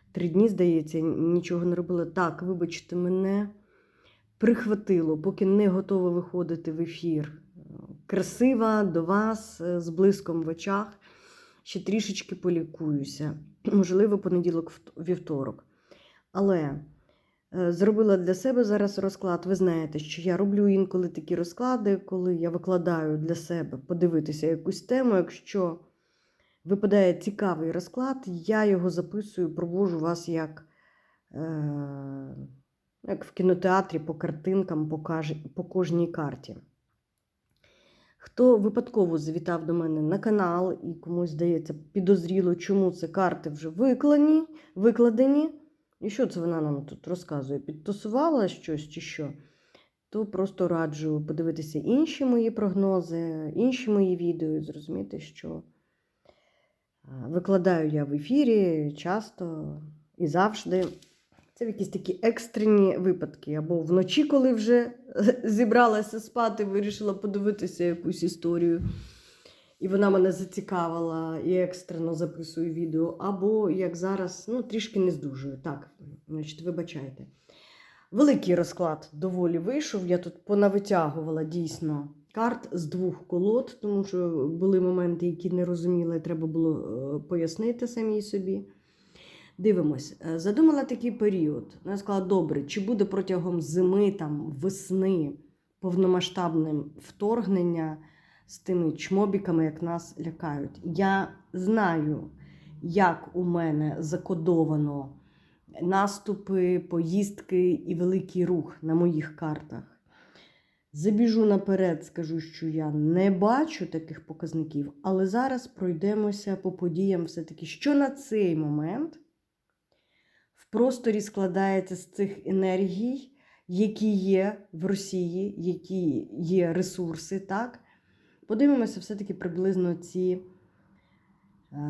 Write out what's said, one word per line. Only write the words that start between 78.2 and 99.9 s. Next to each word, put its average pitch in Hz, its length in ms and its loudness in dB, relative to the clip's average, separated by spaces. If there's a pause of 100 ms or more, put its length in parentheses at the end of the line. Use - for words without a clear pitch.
розклад 165 580 -2
доволі 170 460 0
вийшов, 208 480 -4
я 175 100 2
тут 175 280 -12
понавитягувала 175 1000 2
дійсно 156 640 -4 (220)
карт 233 400 -4
з 170 140 -4
двох 180 420 -4
колод, 208 540 0
тому 202 220 0
що 170 440 -2 (120)
були 190 200 4
моменти, 180 480 0
які 175 220 -4
не 180 160 0
розуміла, 175 500 0
і 160 80 -4
треба 165 240 -4
було, 160 240 0 (540)
е, - 40 -14
пояснити 214 580 -2
самій 220 340 -2
собі. 196 440 -4 (960)
Дивимось, 156 640 2
е, 165 140 -4
задумала 277 440 4
такий 240 280 -4
період. 180 720 0
Вона 196 140 -4
сказала: 196 280 -2
«Добре, 160 380 2
чи 202 180 -4
буде 202 240 0
протягом 180 560 -2
зими, 185 500 4
там, 151 500 -6
весни 190 720 0 (460)
повномасштабне 180 1040 0 (140)
вторгнення 175 1000 0 (500)
з - 120 -20
тими 175 320 0
чмобіками, 190 720 0
як 156 160 -4
нас 170 340 -6 (100)